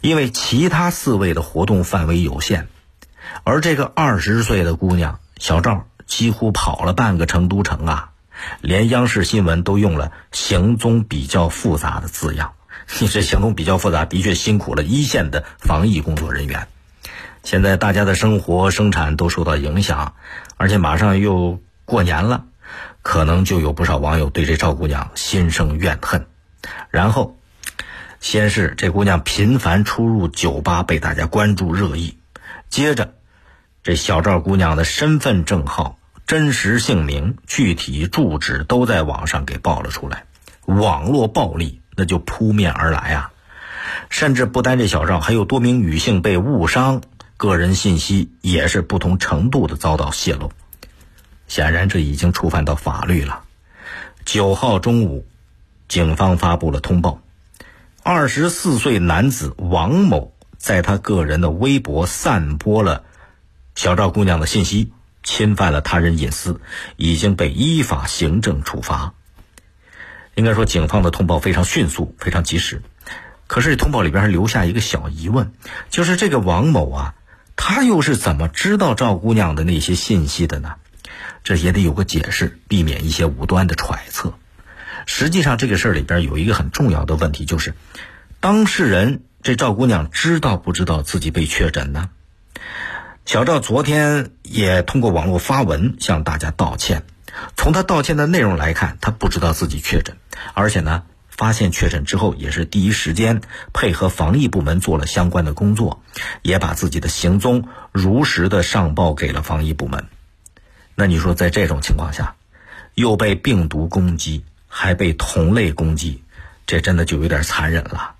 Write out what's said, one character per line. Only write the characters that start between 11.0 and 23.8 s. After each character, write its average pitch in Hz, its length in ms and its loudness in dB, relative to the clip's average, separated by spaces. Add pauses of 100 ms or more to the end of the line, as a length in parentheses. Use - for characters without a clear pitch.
比 71 240 -6
较 85 220 2
复 82 280 -2
杂” 73 220 -4
的 78 80 -10
字 76 260 -6
样。 76 200 -6 (220)
<laughs> - 240 -14
你 107 100 2
这 104 120 0
行 95 200 2
动 110 120 2
比 82 120 -4
较 92 120 2
复 85 140 0
杂， 78 140 0
的 92 160 -2
确 95 140 2
辛 107 220 2
苦 - 160 -2
了 - 100 -2
一 123 200 2
线 87 280 0
的 71 120 -4 (160)
防 82 280 2
疫 98 120 2
工 78 160 -2
作 78 180 -4
人 71 140 -4
员。 - 220 -6 (760)
现 98 200 0
在 98 120 4
大 98 160 0
家 101 140 2
的 95 100 2
生 107 240 2
活 90 300 2
生 104 220 2
产 76 240 0
都 85 120 0
受 85 160 -2
到 78 140 0
影 76 240 0
响， 76 320 -2 (440)
而 95 120 0
且 104 80 2
马 80 200 2
上 98 220 2
又 92 400 0 (260)
过 110 180 0
年 82 220 0
了， 123 200 -2 (560)
可 80 240 2
能 87 200 4
就 92 140 0
有 76 140 0
不 87 100 -2